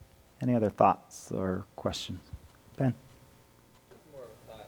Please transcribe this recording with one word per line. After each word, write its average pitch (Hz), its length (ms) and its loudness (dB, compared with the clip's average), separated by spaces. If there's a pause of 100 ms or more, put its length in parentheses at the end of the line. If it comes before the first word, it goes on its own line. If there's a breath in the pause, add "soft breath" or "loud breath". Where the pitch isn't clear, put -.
(420)
any 123 120 4
other 107 160 4
thoughts - 600 2
or 95 320 -2 (120)
questions? - 440 -6 (560)
Ben? 131 180 2 (1700)